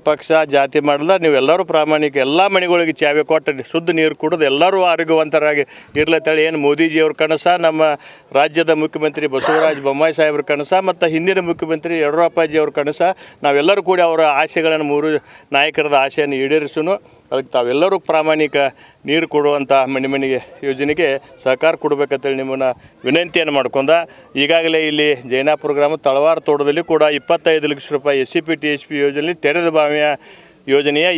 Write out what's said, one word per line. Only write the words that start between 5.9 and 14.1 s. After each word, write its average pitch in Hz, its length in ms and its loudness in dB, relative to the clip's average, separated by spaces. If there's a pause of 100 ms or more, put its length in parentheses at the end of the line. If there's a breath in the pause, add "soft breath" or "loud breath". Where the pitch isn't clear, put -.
ಇರ್ಲತ್ತೇಳಿ 156 480 0
ಏನು 156 160 -4
ಮೋದಿಜಿಯವ್ರ 156 580 0
ಕನಸ, 156 220 -2 (200)
ನಮ್ಮ 156 160 0 (560 loud breath)
ರಾಜ್ಯದ 156 320 2 (140)
ಮುಖ್ಯಮಂತ್ರಿ 151 500 -4
ಬಸವರಾಜ 156 440 0 (100)
ಬೊಮ್ಮಾಯಿ 151 300 0
ಸಾಹೇಬ್ರ 151 320 0
ಕನಸ, 147 220 -4 (140)
ಮತ್ತು 175 260 -2
ಹಿಂದಿನ 185 260 0 (100)
ಮುಖ್ಯಮಂತ್ರಿ 165 440 -4 (120)
ಯಡಿಯೂರಪ್ಪಾಜಿಯವ್ರ 156 760 0
ಕನಸ, 147 220 -4 (420 loud breath)
ನಾವೆಲ್ಲರೂ 147 440 2
ಕೂಡಿ 180 200 2
ಅವರ 165 160 2 (180)